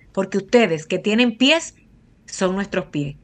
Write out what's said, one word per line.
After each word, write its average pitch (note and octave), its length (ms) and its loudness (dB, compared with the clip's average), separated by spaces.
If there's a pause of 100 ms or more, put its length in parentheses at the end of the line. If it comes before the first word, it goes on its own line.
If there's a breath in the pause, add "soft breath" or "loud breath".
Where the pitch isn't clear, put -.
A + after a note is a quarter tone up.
(120)
porque F#3+ 260 -4
ustedes F#3+ 480 2
que F#3 140 -4
tienen A3+ 380 0
pies D4+ 360 2 (540)
son F#3 260 -2
nuestros F#3+ 340 -4
pies. D3 360 -6